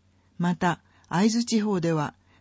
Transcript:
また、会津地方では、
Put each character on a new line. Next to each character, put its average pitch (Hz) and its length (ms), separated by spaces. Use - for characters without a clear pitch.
ま 175 180
た、 175 260
会 196 220
津 233 140
地 226 160
方 202 200
で 165 120
は、 151 200